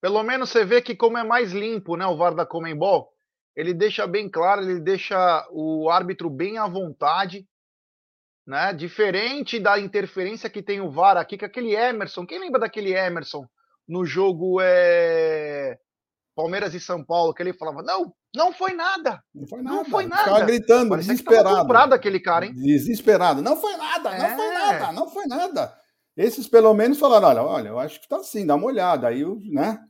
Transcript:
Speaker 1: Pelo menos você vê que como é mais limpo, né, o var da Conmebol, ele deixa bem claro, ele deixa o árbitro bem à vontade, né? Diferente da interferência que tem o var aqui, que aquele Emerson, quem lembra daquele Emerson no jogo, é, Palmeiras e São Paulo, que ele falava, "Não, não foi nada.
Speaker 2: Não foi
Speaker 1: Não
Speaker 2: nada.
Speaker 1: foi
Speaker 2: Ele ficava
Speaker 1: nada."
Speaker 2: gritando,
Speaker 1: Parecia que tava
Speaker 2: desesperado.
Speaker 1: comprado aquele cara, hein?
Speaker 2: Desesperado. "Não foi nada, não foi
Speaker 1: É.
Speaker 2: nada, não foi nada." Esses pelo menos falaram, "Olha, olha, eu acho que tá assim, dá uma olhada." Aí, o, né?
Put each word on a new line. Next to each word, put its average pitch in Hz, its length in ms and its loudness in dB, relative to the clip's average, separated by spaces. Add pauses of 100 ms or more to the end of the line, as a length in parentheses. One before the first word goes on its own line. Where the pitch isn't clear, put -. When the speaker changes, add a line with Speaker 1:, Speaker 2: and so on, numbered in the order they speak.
Speaker 1:
Pelo 202 220 0
menos 254 280 -4
você 226 140 2
vê 233 160 4
que 240 140 -8
como 226 240 2
é 233 60 -4
mais 226 280 0
limpo, 202 440 -6
né, 185 100 -4
o 180 100 -2
var 170 180 2
da 165 120 -2
Conmebol, 165 640 -2 (460)
ele 170 180 -4
deixa 202 320 -2
bem 196 220 -4
claro, 196 340 0
ele 185 180 -4
deixa 180 720 0
o 160 400 -2
árbitro 180 400 0
bem 180 280 -6
à 214 100 -2
vontade, 180 800 -4 (960)
né? 156 260 -2
Diferente 208 840 -4
da 208 200 2
interferência 202 720 -6
que 208 140 -12
tem 202 180 -6
o 180 100 -6
var 180 260 4
aqui, 175 200 -4
que 202 80 -10
aquele 220 300 -4
Emerson, 214 500 -2
quem 320 140 -12
lembra 311 220 -2
daquele 208 340 -4
Emerson 175 500 -4 (440)
no 180 160 -4
jogo, 185 580 0
é, 160 1160 2 (580)
Palmeiras 175 360 -4
e 180 60 -10
São 175 260 -8
Paulo, 170 300 0
que - 80 -8
ele 180 100 -4
falava, 160 300 -10
"Não, 339 320 -4 (180)
não 330 200 0
foi 370 220 -4
nada. 330 460 -4 (140)
Speaker 2:
Não 139 140 -16
foi 240 140 -14
Speaker 1:
Não 262 160 -6
Speaker 2:
nada. 302 120 -8
Speaker 1:
foi 370 140 -2
Speaker 2:
Ele 349 80 -8
ficava 403 180 2
Speaker 1:
nada." 202 160 4
Speaker 2:
gritando, 226 440 4
Speaker 1:
Parecia 185 260 0
que 247 80 -6
tava 233 120 8
Speaker 2:
desesperado. 196 260 6
Speaker 1:
comprado 240 320 6
aquele 196 260 -2
cara, 175 260 0
hein? 127 80 -12
Speaker 2:
Desesperado. 147 880 2
"Não 277 140 2
foi 403 200 -4
nada, 302 400 -6
não 220 200 -2
foi 427 100 -4
Speaker 1:
É. 427 60 -4
Speaker 2:
nada, 190 400 -2
não 220 160 -4
foi 392 180 -8
nada." 285 500 -4 (400)
Esses 226 300 -2
pelo 220 280 8
menos 240 240 2
falaram, 240 280 6
"Olha, 120 160 6
olha, 139 280 -2
eu 113 100 -6
acho 151 200 -8
que - 80 -20
tá 294 100 -4
assim, 208 280 -8
dá 147 80 2
uma 147 120 -2
olhada." 147 420 0
Aí, 131 160 -2
o, 196 200 -8
né? 202 460 -4